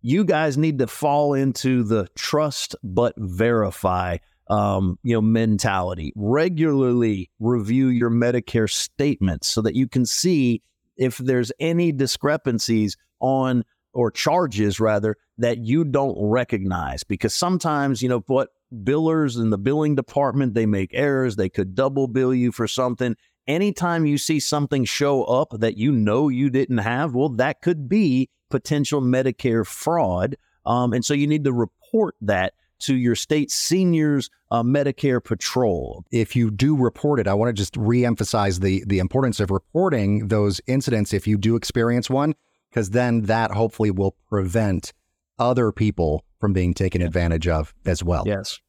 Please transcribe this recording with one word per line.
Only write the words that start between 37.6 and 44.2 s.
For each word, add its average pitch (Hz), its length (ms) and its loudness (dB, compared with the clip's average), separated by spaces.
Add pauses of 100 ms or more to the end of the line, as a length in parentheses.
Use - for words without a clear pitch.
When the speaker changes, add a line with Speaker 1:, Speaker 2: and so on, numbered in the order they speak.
Speaker 2:
reemphasize 110 840 0
the, 95 260 0
the 98 140 0
importance 120 400 0
of 95 120 0
reporting 104 760 0
those 104 400 0
incidents 117 460 0
if 98 140 -2
you 107 100 2
do 110 180 2
experience 120 540 -2
one, 143 260 0 (380)
'cause 104 160 -2
then 117 340 2
that 110 280 0
hopefully 107 400 0
will 95 240 0 (140)